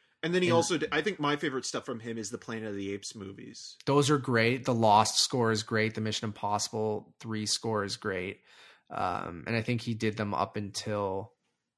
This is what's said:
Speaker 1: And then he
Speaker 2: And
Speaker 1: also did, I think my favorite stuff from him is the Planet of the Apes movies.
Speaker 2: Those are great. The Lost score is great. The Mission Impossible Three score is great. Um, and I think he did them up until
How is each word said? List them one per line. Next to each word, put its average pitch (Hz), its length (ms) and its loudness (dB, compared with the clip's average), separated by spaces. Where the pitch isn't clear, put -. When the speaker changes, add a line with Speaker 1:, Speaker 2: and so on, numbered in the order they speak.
Speaker 1:
And 170 100 0
then 180 80 2
he 180 80 4
Speaker 2:
And 170 60 6
Speaker 1:
also 165 240 2
did, 151 120 -2
I 147 100 4
think 208 180 -2
my 147 160 2
favorite 131 280 -2
stuff - 220 -6
from 120 140 -6
him 113 180 -8
is 107 140 -6
the 117 80 -8
Planet 110 300 -8
of 101 60 -6
the 98 160 -4
Apes 101 240 -8
movies. 104 720 -14
Speaker 2:
Those 143 240 6
are 147 80 6
great. 123 480 2
The 131 80 2
Lost 110 460 6
score 117 320 2
is 107 100 2
great. 110 320 0
The 117 80 -4
Mission 110 240 -2
Impossible 107 960 -2
Three 110 260 -4
score 107 380 0
is 98 140 -4
great. 95 440 -4
Um, 87 560 -4
and 117 100 -2
I 113 60 2
think 120 200 -2
he 117 120 -4
did 110 240 -2
them 104 160 -2
up 98 240 0
until 101 760 -4